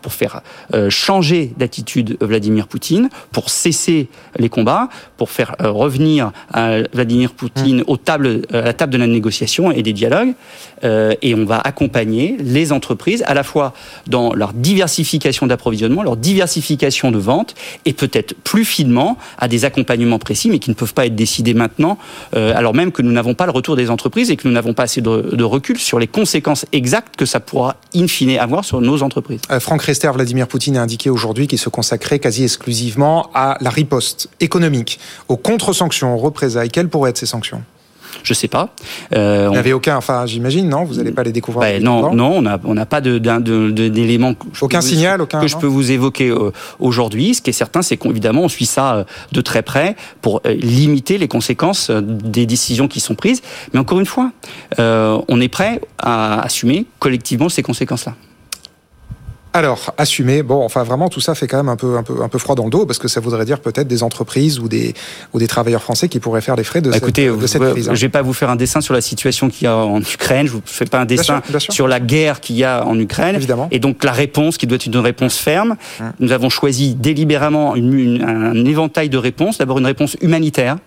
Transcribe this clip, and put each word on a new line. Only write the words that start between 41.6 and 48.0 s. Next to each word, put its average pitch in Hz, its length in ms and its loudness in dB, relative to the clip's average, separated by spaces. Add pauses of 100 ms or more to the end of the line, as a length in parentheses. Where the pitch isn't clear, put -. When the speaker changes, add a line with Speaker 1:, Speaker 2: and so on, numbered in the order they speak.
Speaker 1:
Ben 98 160 0
non, 120 200 4
Speaker 2:
maintenant ? 139 120 2
Speaker 1:
non, 135 220 4
on 165 60 4
n'a, 104 200 0
on 110 120 0
n'a 110 100 0
pas 151 160 -2
de, 123 160 2
d'un, 117 240 2
de, 110 300 2
de, 110 180 2
d'éléments 117 460 2
que - 180 -18
je - 100 -4
Speaker 2:
Aucun 143 160 2
Speaker 1:
peux 160 60 0
vous, 262 60 0
Speaker 2:
signal, 180 300 2
aucun, 151 200 -2
Speaker 1:
que 156 60 2
je 143 80 0
Speaker 2:
non ? 165 60 -8
Speaker 1:
peux 147 60 2
vous 135 240 2
évoquer, 131 380 2
euh, 107 220 0 (280)
aujourd'hui. 120 540 2
Ce - 80 -2
qui - 80 -2
est 113 40 -2
certain, - 280 -2
c'est - 160 -2
qu'évidemment, 117 460 0